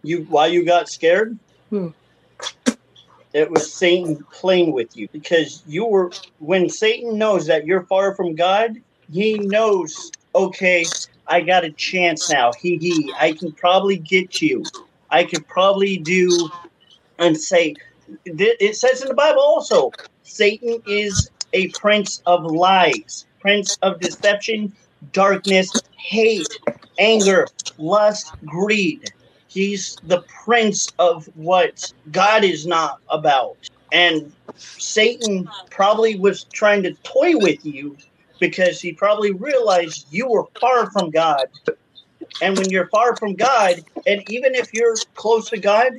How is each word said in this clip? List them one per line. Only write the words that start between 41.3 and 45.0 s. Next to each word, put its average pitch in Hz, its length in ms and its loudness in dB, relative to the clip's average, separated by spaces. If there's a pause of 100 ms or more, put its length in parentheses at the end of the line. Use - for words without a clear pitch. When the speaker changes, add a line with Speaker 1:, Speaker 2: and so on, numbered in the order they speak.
Speaker 1:
And 190 160 0
when 190 100 -2
you're 185 200 -2
far 233 260 2
from 208 180 -6
God, 202 500 2 (220)
and 202 240 0
even 254 240 -2
if 240 180 -4
you're 226 240 0 (200)